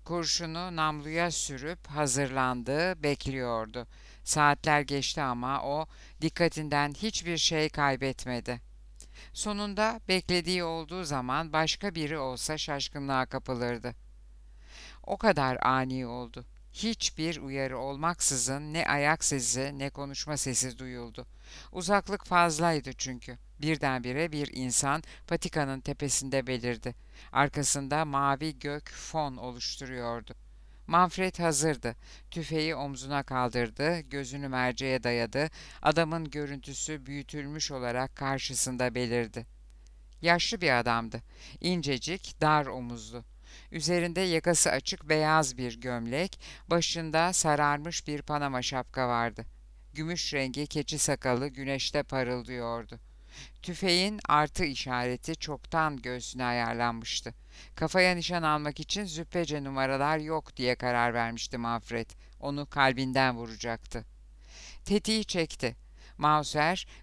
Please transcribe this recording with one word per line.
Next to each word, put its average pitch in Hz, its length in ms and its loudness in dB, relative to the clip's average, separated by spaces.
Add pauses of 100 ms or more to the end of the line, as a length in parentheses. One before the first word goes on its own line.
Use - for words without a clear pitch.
Kurşunu 170 720 -2
namluya 156 560 0
sürüp 147 560 -6
hazırlandı, 139 1160 0
bekliyordu. 123 840 -2 (360)
Saatler 147 580 4
geçti 139 400 -2
ama 127 420 -2
o 147 240 -2 (340)
dikkatinden 151 720 2
hiçbir 170 440 -4
şey 156 320 2
kaybetmedi. 131 920 -2 (720)
Sonunda 208 720 -2
beklediği 180 560 2
olduğu 165 400 -4
zaman 143 500 -2
başka 160 420 0
biri 156 220 -2
olsa 135 400 -4
şaşkınlığa 139 680 -2
kapılırdı. 123 720 -4 (1080)
O 196 140 -4
kadar 143 440 4
ani 131 460 2
oldu. 120 380 -10 (280)
Hiçbir 170 640 -2
uyarı 135 400 -4
olmaksızın 139 960 -2
ne 165 120 0
ayak 143 380 4
sesi 135 560 0
ne 139 100 -4
konuşma 143 480 -6
sesi 123 420 -2
duyuldu. 123 480 -12 (440)
Uzaklık 190 540 0
fazlaydı 165 720 4
çünkü. 127 400 -8 (240)
Birdenbire 139 720 0
bir 147 220 -2
insan 139 500 0 (240)
patikanın 143 540 0
tepesinde 135 640 0
belirdi. 123 480 -2 (360)
Arkasında 143 760 2
mavi 139 540 0
gök 143 320 -6
fon 143 460 -4
oluşturuyordu. 120 960 -6 (520)
Manfred 180 520 4
hazırdı. 147 560 2 (360)
Tüfeği 156 440 -2
omzuna 135 480 -4
kaldırdı, 127 760 0
gözünü 139 480 -6
merceğe 127 560 0
dayadı. 120 460 2 (320)
Adamın 156 480 2
görüntüsü 143 760 -8
büyütülmüş 143 680 -6
olarak 127 440 -2
karşısında 127 800 0
belirdi. 120 500 0 (760)
Yaşlı 175 400 4
bir 135 180 6
adamdı. 117 420 0 (400)
İncecik, 160 800 -2
dar 151 240 6
omuzlu. 120 580 -10 (480)
Üzerinde 170 500 0
yakası 170 500 4
açık - 380 -2
beyaz 156 480 4
bir 120 240 -6
gömlek, 123 580 -2 (280)
başında 170 640 2
sararmış 147 760 2
bir 147 140 -2
panama 143 400 -2
şapka 127 460 -2
vardı. 117 380 0 (480)
Gümüş 160 400 -4
rengi 135 340 -2
keçi 147 320 -2
sakalı 131 480 2
güneşte 139 560 -2
parıldıyordu. 120 960 -4 (600)
Tüfeğin 185 580 2 (100)
artı 151 360 4
işareti 123 720 -2
çoktan 156 600 -2
göğsüne 123 460 -6
ayarlanmıştı. 117 880 0 (420)
Kafaya 180 400 4
nişan 170 280 -2
almak 151 360 2
için 202 260 -4
züppece 160 580 -2
numaralar 135 540 2
yok 156 400 -4
diye 127 180 2
karar 120 380 2
vermişti 117 440 -2
Manfred. 117 520 -2 (300)
Onu 143 300 -4
kalbinden 131 680 4
vuracaktı. 113 680 -6 (800)
Tetiği 214 400 2
çekti. 156 500 -2 (420)
Mauser 151 720 4 (160)